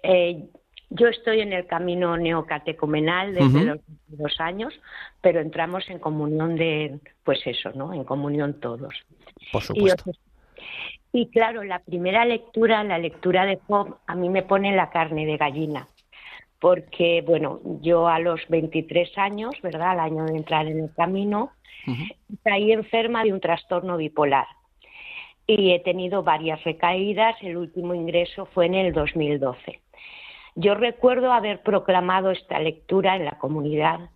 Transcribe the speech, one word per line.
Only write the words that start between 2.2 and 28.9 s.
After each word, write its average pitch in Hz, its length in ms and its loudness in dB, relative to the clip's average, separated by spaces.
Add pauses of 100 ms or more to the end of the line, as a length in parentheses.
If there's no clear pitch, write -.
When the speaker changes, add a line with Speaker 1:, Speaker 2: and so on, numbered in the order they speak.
Speaker 1:
desde 165 120 4 (120)
Speaker 2:
Ujú. 175 80 4
Speaker 1:
los 285 120 -2 (300)
dos 147 320 -8
años, 196 320 -6 (480)
pero 170 200 4
entramos 170 500 -4
en 175 80 -12
comunión 156 580 -2
de, 151 420 -2 (260)
pues 143 220 2
eso, 120 280 -6
¿no? 135 180 -8
En 135 120 -8
comunión 143 540 -2
todos. 120 360 -10 (580)
Speaker 2:
Por - 100 -2
Speaker 1:
Y - 40 -10
Speaker 2:
supuesto. 185 440 0
Speaker 1:
os-, - 100 -12 (920)
y 240 160 2
claro, 226 360 2
la 185 160 -6
primera 180 440 0
lectura, 226 600 2
la 185 140 -2
lectura 180 480 2
de 196 200 0
Job, 202 300 0 (100)
a 175 80 -8
mí 180 140 -2
me 185 140 2
pone 196 340 2
la 175 140 2
carne 156 360 -2
de 151 120 -2
gallina, 147 500 -4 (720)
porque, 170 680 2
bueno, 156 340 0 (200)
yo 165 280 4
a 165 100 2
los 165 300 -2
veintitrés 160 680 -2
años, 208 460 -4
¿verdad?, 170 300 -2
al 175 80 0
año 160 260 -2
de 160 100 -2
entrar 156 300 -2
en 156 140 -4
el 156 140 -8
camino, 202 580 -2 (340)
Speaker 2:
Ujú. 127 180 -6 (400)
Speaker 1:
caí 208 280 2
enferma 226 520 0
de 208 80 4
un 190 80 -4
trastorno 175 560 -2
bipolar 147 500 2 (1000)
y 202 260 4
he 175 80 4
tenido 180 420 -2
varias 160 420 0
recaídas. 190 800 2
El 175 140 -8
último 175 380 -6
ingreso 175 520 -2
fue 175 200 2
en 180 80 2
el 185 180 2